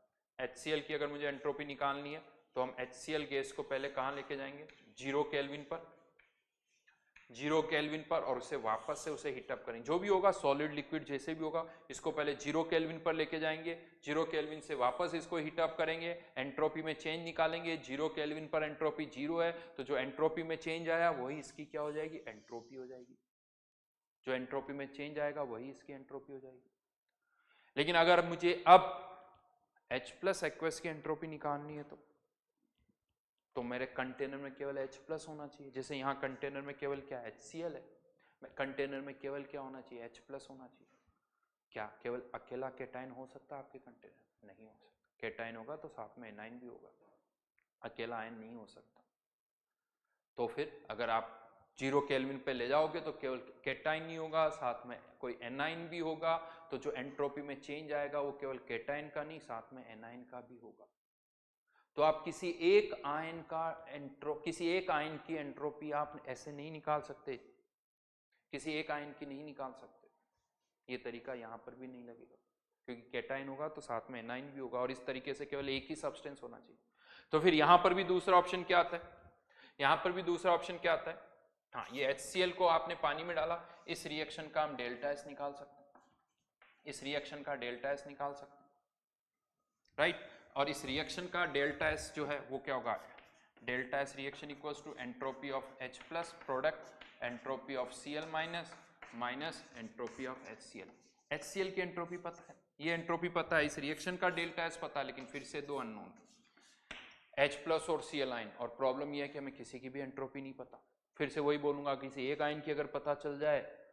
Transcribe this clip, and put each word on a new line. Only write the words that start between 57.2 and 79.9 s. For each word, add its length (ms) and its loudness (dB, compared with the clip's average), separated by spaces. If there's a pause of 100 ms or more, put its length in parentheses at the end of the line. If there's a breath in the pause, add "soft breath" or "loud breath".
में 180 -8
चेंज 320 -6
आएगा 280 0
वो 200 0
केवल 180 -4 (100)
केटायन 400 -4
का 160 -6
नहीं, 160 -10
साथ 340 -10
में 140 -14
एनायन 360 -14
का 160 -12
भी 180 -18
होगा। 300 -20 (1080 soft breath)
तो 60 4
आप 220 6
किसी 240 -4 (140)
एक 300 8 (140)
आयन 360 -2
का 460 -4
एंट्रो-, 560 -6
किसी 240 0
एक 220 2
आयन 260 2 (100)
की 80 -4
एंट्रोपी 580 -4
आप 360 -2
ऐसे 240 -8
नहीं 200 -10
निकाल 300 0
सकते, 340 -8 (1160)
किसी 200 -4
एक 180 -2
आयन 220 -2
की 140 -10
नहीं 180 -8
निकाल 280 -8
सकते। 360 -20 (800)
ये 100 -2
तरीका 360 -6
यहाँ 240 -10
पर 160 -14
भी 120 -12
नहीं 180 -14
लगेगा, 320 -18 (520)
क्योंकि 220 -10
केटायन 380 -4
होगा 200 -4
तो 140 -8
साथ 280 -4
में 100 -6
एनायन 300 -6
भी 100 -10
होगा, 180 -2
और 120 2
इस 160 -6
तरीके 280 -2
से 120 -6
केवल 220 -2
एक 200 0
ही 80 -4
सब्सटेंस 460 -6
होना 160 -12
चाहिए। 200 -20 (540 loud breath)
तो 80 6
फिर 140 10
यहाँ 240 12
पर 160 8
भी 120 4
दूसरा 320 8
ऑप्शन 260 6
क्या 140 8
आता 180 6
है, 60 -6 (800 loud breath)
यहाँ 160 8